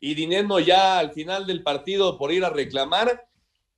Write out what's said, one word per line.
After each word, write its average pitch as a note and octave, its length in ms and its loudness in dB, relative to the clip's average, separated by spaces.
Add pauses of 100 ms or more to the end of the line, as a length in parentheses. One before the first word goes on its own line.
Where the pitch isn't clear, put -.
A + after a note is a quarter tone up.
y D3 140 -6
Dineno F#3 460 0
ya F#3 380 4
al D3+ 140 -2
final F3+ 340 -8
del F#3 160 -6
partido F3+ 540 -2
por C#3+ 160 -4
ir F#3 100 0
a F3 60 0
reclamar. D#3 760 -2 (520)